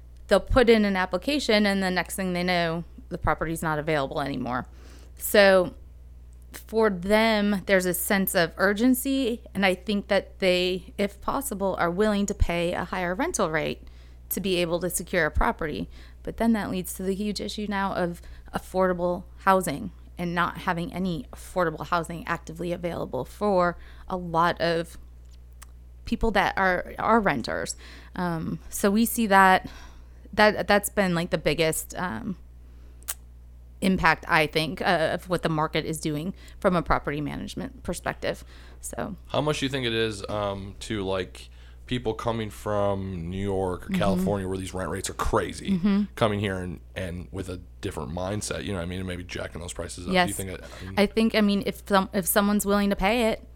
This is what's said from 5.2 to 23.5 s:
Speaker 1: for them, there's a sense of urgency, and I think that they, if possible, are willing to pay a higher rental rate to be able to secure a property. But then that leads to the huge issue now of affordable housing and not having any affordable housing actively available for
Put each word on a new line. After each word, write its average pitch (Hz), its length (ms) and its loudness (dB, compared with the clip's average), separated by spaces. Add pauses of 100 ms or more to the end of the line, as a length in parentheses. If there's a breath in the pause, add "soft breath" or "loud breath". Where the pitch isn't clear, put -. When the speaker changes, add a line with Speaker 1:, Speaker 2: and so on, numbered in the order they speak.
Speaker 1:
for 220 360 0
them, 208 800 4
there's 190 180 6
a 180 80 2
sense 190 440 0
of 165 220 4
urgency, 247 840 2 (120)
and 196 140 2
I 185 80 4
think 202 320 -2
that 190 320 0
they, 180 580 0
if 202 240 -2
possible, 202 600 -2
are 170 100 2
willing 202 360 2
to 202 80 -4
pay 170 380 2
a - 120 -2
higher 180 280 -2
rental 220 380 0
rate 151 320 -2 (460 soft breath)
to - 120 -4
be 185 160 0
able 175 240 0
to 175 80 -2
secure 170 380 0
a 151 60 0
property. 185 560 0 (340 loud breath)
But - 140 -8
then 233 160 2
that 208 180 0
leads 185 240 -6
to - 80 -10
the 190 100 -2
huge 208 280 -4
issue 208 280 -6
now 196 260 -2
of 175 280 -2 (320 loud breath)
affordable 180 720 0 (140)
housing 185 520 2 (260)
and 175 160 -4
not 170 260 -2
having 175 340 -4
any 175 400 -4
affordable 160 560 -2
housing 170 400 -2
actively 170 440 -6
available 170 520 -4
for 180 520 0 (320 loud breath)